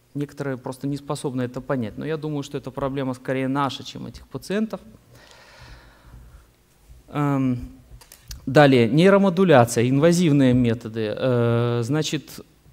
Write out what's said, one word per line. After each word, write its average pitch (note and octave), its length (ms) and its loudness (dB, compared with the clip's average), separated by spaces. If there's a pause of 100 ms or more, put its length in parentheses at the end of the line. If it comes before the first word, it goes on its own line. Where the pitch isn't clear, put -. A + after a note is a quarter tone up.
(140)
некоторые C#3 440 -8
просто B2+ 280 -10
не C#3+ 100 -4
способны C#3 460 -8
это B2 180 -8
понять. G#3 380 -6
Но C#3+ 80 -10
я D#3 100 -6
думаю, D3 280 -8
что - 120 -12
эта C3 140 -12
проблема C3+ 440 -6
скорее C3 340 -6
наша, C3+ 340 -4
чем B2+ 240 -14
этих - 220 -18
пациентов. G3 520 -6 (2250)
Эм, C3+ 500 -2 (880)
далее, C3+ 420 6
нейромодуляция, E3 1000 4
инвазивные C#3+ 680 4
методы. A2+ 600 -2
Э, A#2+ 680 0
значит, D3 600 -6 (280)